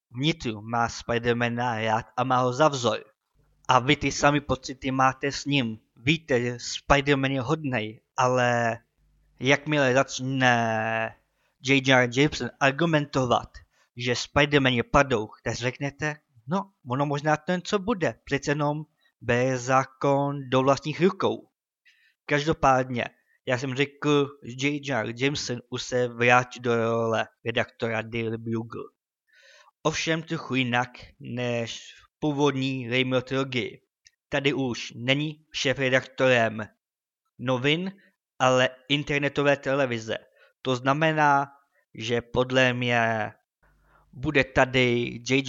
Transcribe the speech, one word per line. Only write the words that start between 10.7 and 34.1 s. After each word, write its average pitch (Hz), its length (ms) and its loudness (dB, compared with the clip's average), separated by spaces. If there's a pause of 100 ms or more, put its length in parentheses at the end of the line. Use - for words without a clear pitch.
J 135 200 4
J 123 300 6
Jameson 139 320 0 (100)
argumentovat, 139 880 0 (460)
že 120 180 -2
Spider-Man 143 600 2
je 117 100 0
padouch, 127 600 0
tak 113 120 -4
řeknete, 143 600 -6 (320)
"No, 190 240 -4 (180)
ono 135 160 0
možná 147 320 0
ten, 180 240 -2
co 208 180 -2
bude, 180 440 -4
přece 139 280 -2
jenom 147 320 -2 (380)
bere 123 360 0
zákon 139 920 0
do 131 120 2
vlastních 135 400 0
rukou." 123 460 0 (800)
Každopádně, 135 800 2 (400)
já 127 120 -2
jsem 131 180 -4
řekl, 143 540 0 (140)
že 131 240 -6
J 147 160 -4
J 117 340 -4
Jameson 127 420 -4 (100)
už 123 140 -8
se 123 240 -2
vrátil 120 540 2
do 120 140 0
role 113 520 0 (180)
redaktora 113 560 -4
Daily 113 360 -6
Bugle. 113 460 -8 (1000)
Ovšem 160 400 -2
trochu 160 320 -6
jinak 123 340 0 (300)
než 120 720 -6
v - 260 -20
původní 135 720 -2
Raimiho 127 320 0
trilogii. 131 600 -6 (480)